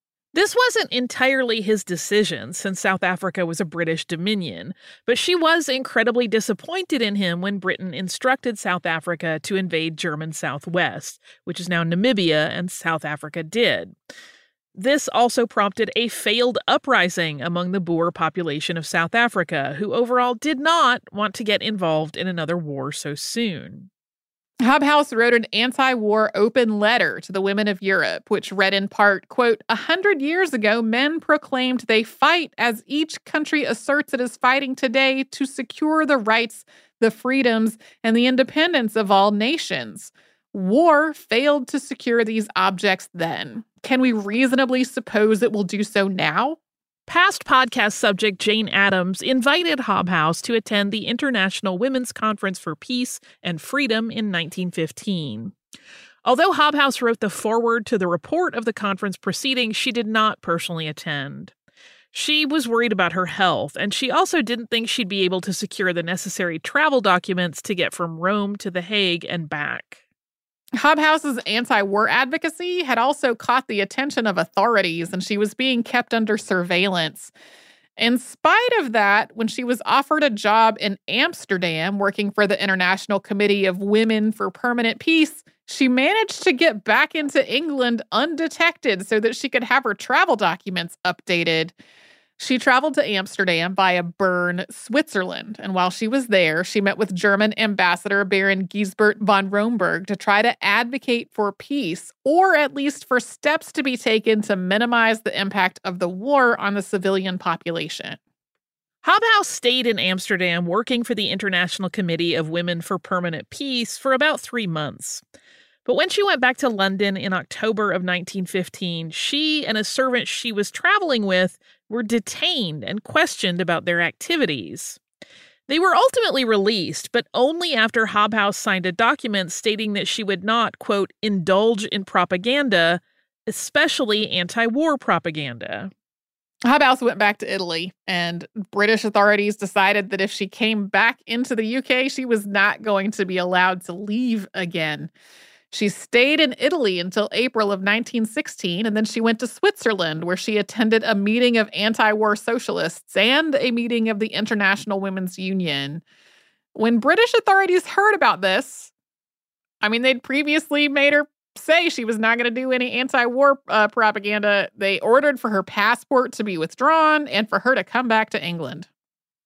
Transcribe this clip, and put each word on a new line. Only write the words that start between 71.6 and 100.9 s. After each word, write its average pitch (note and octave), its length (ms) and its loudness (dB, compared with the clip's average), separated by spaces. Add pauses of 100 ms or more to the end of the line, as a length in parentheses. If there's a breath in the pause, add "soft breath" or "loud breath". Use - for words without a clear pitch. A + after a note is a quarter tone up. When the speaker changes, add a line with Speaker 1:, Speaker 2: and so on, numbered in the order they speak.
Speaker 2:
advocacy D#4+ 760 -2
had B3+ 120 0
also B3+ 380 0
caught B3 320 -2
the G#3 140 -2
attention B3+ 440 -2
of F#3+ 140 0
authorities, E3+ 720 0
and F3+ 80 -4
she G3+ 160 -4
was G#3 160 0
being B3+ 300 0
kept A#3+ 320 -2
under A3 240 0
surveillance. F3+ 920 -2 (640 soft breath)
In A#3 220 2
spite G#4+ 600 2
of C4+ 140 -2
that, A3 440 2
when A3 120 -2
she B3+ 160 -6
was A#3+ 200 -2
offered C#4 380 2
a C#4 80 4
job G#3+ 480 4
in G3+ 180 -2 (120)
Amsterdam F#3+ 880 -2
working G3+ 320 -2
for G#3 160 2
the F#3+ 160 -2
International F#3+ 560 0
Committee G3+ 480 0
of F#3 120 0
Women G#3+ 520 2
for G3+ 180 -4
Permanent A#3+ 520 -2
Peace, D#4+ 420 2 (240 soft breath)
she - 220 0
managed F4 560 0
to F#4 80 6
get B3 320 2
back C4 320 2
into C#4+ 360 0
England B3+ 500 0 (100)
undetected D4+ 960 0
so A3 100 2
that A3+ 160 0
she - 140 -6
could A#3+ 160 -2
have C4 180 2
her G#3 120 -2
travel D#4 420 2
documents F3+ 680 -2
updated. E3+ 640 0 (720 soft breath)
She B3+ 160 0
traveled C4 360 2
to D4 120 2
Amsterdam F#3 680 -2
via F3+ 280 2
Bern, F3 680 -2
Switzerland, G#3 880 -4
and G3 160 -8
while F3+ 160 2
she A3 180 -4
was B3 200 -2
there, F3 360 2
she - 160 -2
met G3 160 0
with F#3+ 180 -2
German G#3 440 2
Ambassador G3 640 0
Baron F#3+ 420 0
Gisbert G#3 520 0
von G3 320 2
Romberg G3 560 0
to G3+ 100 -4
try G#3 240 2
to A#3 240 2
advocate A#3+ 680 0